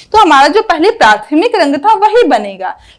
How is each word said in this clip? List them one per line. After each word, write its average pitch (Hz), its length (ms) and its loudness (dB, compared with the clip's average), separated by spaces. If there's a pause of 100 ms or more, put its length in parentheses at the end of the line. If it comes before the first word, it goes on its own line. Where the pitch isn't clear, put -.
(120)
तो 427 60 2
हमारा 302 300 4
जो 415 140 0
पहले 359 280 -2
प्राथमिक 302 640 0
रंग 302 220 -2
था, 403 160 0
वही 427 320 2
बनेगा, 202 540 -6 (200)